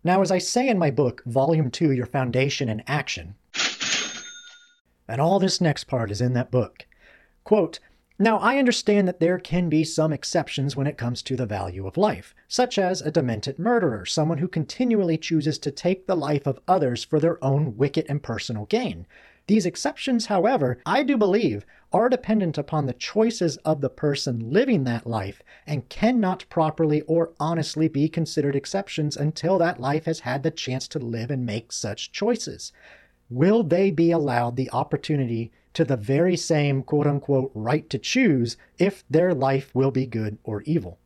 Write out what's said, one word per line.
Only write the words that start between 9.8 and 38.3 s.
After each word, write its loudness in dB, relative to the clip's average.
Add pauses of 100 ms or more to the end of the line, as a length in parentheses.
some 0
exceptions -2
when -2
it -4
comes -6
to -4
the -2
value -6
of -6
life, -2 (140)
such 0
as 0
a -2
demented -2
murderer, 0
someone 0
who -2
continually 0
chooses 0
to -6
take -2
the 0
life -2
of -2
others 2
for 0
their 0
own 0
wicked 0
and -4
personal -6
gain. -4 (420)
These 4
exceptions, -2
however, 2
I 2
do 2
believe, 2 (260)
are 4
dependent 0
upon -2
the -4
choices 0
of -2
the -2
person -2
living 4
that -2
life -6 (240)
and -4
cannot 0
properly 2
or 0
honestly 0
be 2
considered -2
exceptions -4
until 0
that 2
life -2
has -2
had -4
the 0
chance -6
to -8
live -6
and -2
make -6
such -8
choices. -4 (560)
Will 4
they 4
be 4
allowed 0
the -2
opportunity -2 (220)
to 2
the 2
very 2
same 0
quote-unquote 0
right -2
to -4
choose 2 (220)